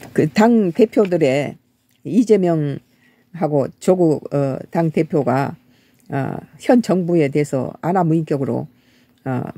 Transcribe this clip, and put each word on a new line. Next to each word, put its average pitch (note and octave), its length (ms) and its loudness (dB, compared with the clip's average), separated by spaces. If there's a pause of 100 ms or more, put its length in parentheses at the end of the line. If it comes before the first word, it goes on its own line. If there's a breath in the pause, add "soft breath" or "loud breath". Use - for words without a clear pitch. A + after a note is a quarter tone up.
(120)
그 - 160 2
당 G#3+ 460 2
대표들의 E3+ 840 0 (480)
이재명하고 D#3+ 1600 -2 (120)
조국, F3+ 540 0
어, C#3 240 -2 (120)
당 E3 220 -2
대표가, C#3 640 -2 (540 soft breath)
어, C3+ 260 -6 (240)
현 B3 220 4
정부에 E3+ 480 0
대해서 C#3+ 500 -2
아나무인격으로, D#3 880 -2 (560 soft breath)
어, B2+ 180 -4 (160)